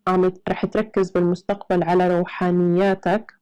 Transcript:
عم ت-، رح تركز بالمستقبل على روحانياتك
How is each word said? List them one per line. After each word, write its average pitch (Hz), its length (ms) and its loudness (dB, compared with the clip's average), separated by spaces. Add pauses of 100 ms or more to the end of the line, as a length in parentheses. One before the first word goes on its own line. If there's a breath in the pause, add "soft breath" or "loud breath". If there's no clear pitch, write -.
عم 185 200 2
ت-، 185 200 -6
رح 190 180 -4
تركز 202 440 -2
بالمستقبل 180 720 -2
على 180 360 2
روحانياتك 180 1200 0